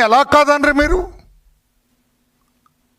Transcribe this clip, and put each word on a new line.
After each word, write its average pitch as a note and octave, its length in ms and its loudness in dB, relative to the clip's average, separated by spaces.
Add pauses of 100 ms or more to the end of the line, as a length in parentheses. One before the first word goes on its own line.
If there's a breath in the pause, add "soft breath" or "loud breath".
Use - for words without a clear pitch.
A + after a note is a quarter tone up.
ఎలా A3+ 140 2 (120)
కాదనరు D4 480 2
మీరు? D#4 180 -2 (2000)